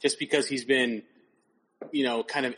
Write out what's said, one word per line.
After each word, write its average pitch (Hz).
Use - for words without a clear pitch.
just -
because 143
he's 127
been, 123
you 143
know, 117
kind 139
of 123